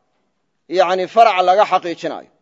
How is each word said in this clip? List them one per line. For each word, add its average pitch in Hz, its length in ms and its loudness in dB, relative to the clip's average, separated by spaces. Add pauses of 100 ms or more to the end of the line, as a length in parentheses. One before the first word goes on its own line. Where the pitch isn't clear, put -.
(680)
yacni 185 380 0
faraca 185 360 2
laga 185 220 2
xaqiijinaayo. 165 640 -6 (120)